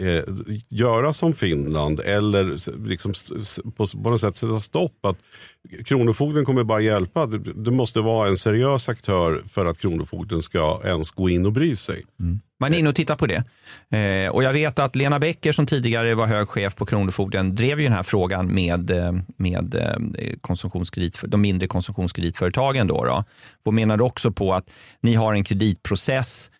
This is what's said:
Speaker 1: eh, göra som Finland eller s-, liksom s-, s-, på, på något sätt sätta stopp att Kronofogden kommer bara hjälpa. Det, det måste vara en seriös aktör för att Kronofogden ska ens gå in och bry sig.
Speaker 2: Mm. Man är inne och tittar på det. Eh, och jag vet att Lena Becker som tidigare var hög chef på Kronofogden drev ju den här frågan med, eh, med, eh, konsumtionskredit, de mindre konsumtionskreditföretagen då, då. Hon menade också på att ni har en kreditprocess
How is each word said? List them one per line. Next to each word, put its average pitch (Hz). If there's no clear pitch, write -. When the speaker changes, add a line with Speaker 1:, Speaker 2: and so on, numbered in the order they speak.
Speaker 1:
eh, 87
göra 117
som 165
Finland 76
eller 101
s-, -
liksom 95
s-, -
s-, -
på, 107
på 113
något 117
sätt 101
sätta 113
stopp -
att 95
Kronofogden 139
kommer 127
bara 110
hjälpa. 107
Det, 110
det 120
måste 123
vara 110
en 95
seriös 127
aktör 90
för 95
att 85
Kronofogden 82
ska 78
ens 82
gå 92
in 90
och 104
bry 139
sig. -
Speaker 2:
Mm. 90
Man 143
är 170
inne 156
och 135
tittar 151
på 147
det. 95
Eh, 98
och 127
jag 131
vet 151
att 135
Lena 139
Becker 156
som 147
tidigare 117
var 113
hög 104
chef 98
på 104
Kronofogden 98
drev 135
ju 151
den 120
här 90
frågan 92
med, 87
eh, 87
med, 90
eh, -
konsumtionskredit, 90
de 104
mindre 95
konsumtionskreditföretagen 92
då, 67
då. 65
Hon 107
menade 110
också 123
på 95
att 92
ni 117
har 110
en 101
kreditprocess 107